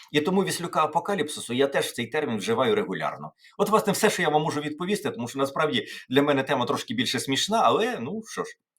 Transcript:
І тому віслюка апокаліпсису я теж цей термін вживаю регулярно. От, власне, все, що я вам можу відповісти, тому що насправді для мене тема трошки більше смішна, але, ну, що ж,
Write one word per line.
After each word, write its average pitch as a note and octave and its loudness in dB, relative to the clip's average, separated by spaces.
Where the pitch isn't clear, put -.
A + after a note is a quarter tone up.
І D3 2
тому F#3 2
віслюка E3+ -2
апокаліпсису D#3+ -2
я C3+ 4
теж - -2
цей A#2+ -4
термін B2+ -2
вживаю A2 2
регулярно. D#2 -4
От, G3+ 2
власне, G3+ 4
все, G#3+ 2
що F#3+ 0
я E3 2
вам D3+ 4
можу D#3 -2
відповісти, D3+ -4
тому A#2 -8
що C3+ -8
насправді D#3 0
для C3 6
мене C#3+ 4
тема C3 0
трошки - -4
більше A#2+ 0
смішна, F#3+ 0
але, G3 2
ну, A3 -6
що - -8
ж, - -10